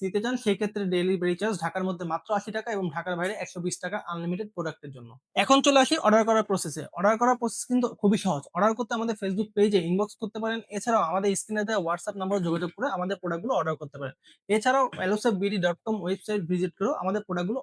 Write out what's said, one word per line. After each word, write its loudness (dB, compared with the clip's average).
নিতে 0
চান, 0
সেক্ষেত্রে 0
ডেলিভারি 2
চার্জ 0
ঢাকার -2
মধ্যে -4
মাত্র -4
আশি -10
টাকা -8
এবং -2
ঢাকার -4
বাইরে -2
একশো -12
বিশ -2
টাকা -4
আনলিমিটেড -4
প্রোডাক্টের -6
জন্য। -18
এখন 6
চলে 6
আসি 0
অর্ডার 6
করার 4
প্রসেসে। -2
অর্ডার 4
করার 4
প্রসেস -4
কিন্তু 2
খুবই 6
সহজ। 0
অর্ডার 4
করতে -4
আমাদের 0
Facebook -2
পেজে 6
ইনবক্স 0
করতে -8
পারেন, -4
এছাড়াও 2
আমাদের 2
স্ক্রিনে -4
দেওয়া 0
WhatsApp -4
নম্বরে 0
যোগাযোগ 0
করে -2
আমাদের -2
প্রোডাক্টগুলো -4
অর্ডার 0
করতে -14
পারেন। -8
এছাড়াও 4
এলওসেফবিডি 0
ডট 0
কম 0
ওয়েবসাইট -2
ভিজিট 0
করেও 0
আমাদের 0
প্রোডাক্টগুলো -2